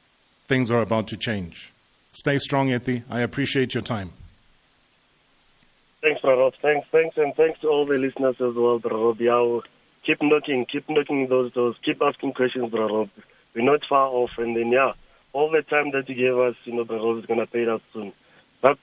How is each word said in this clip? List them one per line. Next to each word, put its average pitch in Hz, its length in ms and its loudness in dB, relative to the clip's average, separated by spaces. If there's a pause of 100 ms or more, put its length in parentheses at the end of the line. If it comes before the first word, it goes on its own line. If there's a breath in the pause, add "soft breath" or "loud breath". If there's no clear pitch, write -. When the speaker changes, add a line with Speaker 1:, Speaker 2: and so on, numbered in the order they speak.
(460)
Speaker 1:
things 127 260 0
are 117 100 2
about 110 260 -2
to - 100 -10
change. 98 540 -8 (400)
Stay 143 260 -2
strong, 135 300 0
Ethi. 123 420 -2
I 117 120 -4
appreciate 131 520 -2
your 117 100 -2
time. 98 280 -6 (1900)
Speaker 2:
Thanks, 151 200 0
Brother 131 200 4
Rob. 131 120 2 (100)
Thanks, 147 280 0
thanks, 160 260 2
and 143 180 0
thanks 160 260 2
to 151 60 -2
all 147 180 2
the 143 120 2
listeners 131 440 0
as 120 140 -2
well, 120 240 2
Brother 113 180 -4
Rob. 113 240 0
Yeah, 120 380 2 (440)
keep 156 180 0
knocking, 147 440 2
keep - 240 -8
knocking 143 380 0
those 127 260 0
doors, 120 220 0 (100)
keep 151 160 -2
asking 143 320 -2
questions, 123 380 -2
Brother 110 200 -2
Rob. 107 180 -2 (440 loud breath)
We're 117 120 -2
not 147 220 4
far 135 200 4
off, 123 320 -2
and 117 180 -4
then, 117 140 0
yeah, 131 220 4 (380 soft breath)
all 151 200 0
the 156 100 4
time 147 300 -2
that 135 180 -4
you 135 60 -8
gave 123 240 2
us, 123 160 2 (100)
you 120 80 -8
know, 120 120 -2
Brother 113 200 -4
Rob 113 140 0
is 101 80 -12
gonna 113 180 0
pay 120 220 -2
us 110 140 -2 (120)
soon. 104 200 -10 (500 soft breath)
That's, 135 200 4